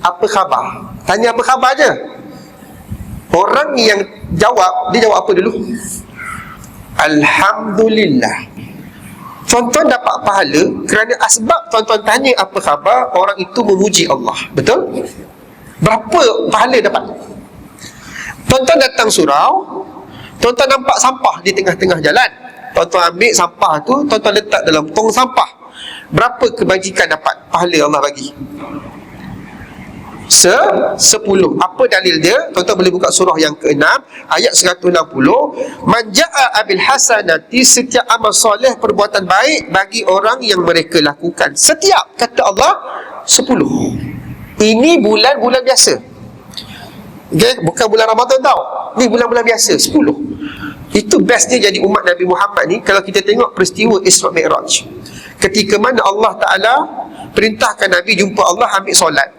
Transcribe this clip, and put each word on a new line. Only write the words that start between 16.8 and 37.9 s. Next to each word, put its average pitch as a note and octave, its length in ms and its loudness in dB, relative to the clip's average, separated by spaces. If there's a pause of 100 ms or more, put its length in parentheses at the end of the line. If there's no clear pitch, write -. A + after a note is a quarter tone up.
Tuan-tuan C4 320 4
datang B3 300 2
surau, G3+ 720 2 (540)
tuan-tuan B3+ 320 2
nampak B3+ 320 2
sampah B3+ 400 0
di F#3+ 160 -2
tengah-tengah F#3 480 0
jalan. G#3 260 4 (460)
Tuan-tuan E3+ 400 0
ambil A3 160 2
sampah F3 480 2
tu, B3 140 0 (180)
tuan-tuan G#3 240 0
letak G3+ 320 0
dalam D#3 240 2
tong A3 160 2
sampah. A#3+ 400 0 (640)
Berapa A#3 400 0
kebajikan F#3+ 560 -2
dapat D#3 240 -2 (160)
pahala E3 400 2
Allah D3+ 160 0
bagi? C#3+ 240 -6 (2000)
Se-, G3 640 2
sepuluh. F#3+ 640 0
Apa F#3 240 0
dalil F#3+ 320 0
dia? F3+ 400 0
Tuan-tuan F#3 240 -2
boleh F#3 140 2
buka F3+ 180 0
surah F3+ 240 2
yang D#3 240 0
keenam, D3+ 400 2 (320)
ayat F#3+ 240 0
seratus F3+ 320 0
enam E3+ 160 2
puluh. D#3 480 0 (320)
"Man A3+ 240 0
jaa C4+ 480 0
abil G3+ 240 0
hasanati", G#3+ 800 2
setiap B3 480 2